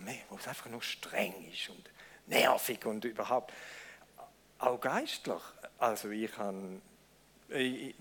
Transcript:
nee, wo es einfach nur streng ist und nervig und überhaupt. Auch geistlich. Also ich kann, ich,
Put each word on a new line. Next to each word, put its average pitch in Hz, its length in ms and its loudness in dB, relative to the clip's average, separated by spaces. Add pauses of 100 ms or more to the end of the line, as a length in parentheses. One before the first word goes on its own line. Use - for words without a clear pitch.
nee, 123 240 -8
wo - 80 -12
es - 100 -8
einfach 127 220 -8
nur 117 120 -6
streng - 520 0 (180)
ist - 180 -6
und - 200 -16 (380)
nervig 127 580 6
und 110 180 0
überhaupt. 117 480 0 (1080)
Auch 127 200 4
geistlich. 143 640 0 (380)
Also 107 320 2
ich 110 200 0
kann, 95 500 -6 (680)
ich, 131 520 -2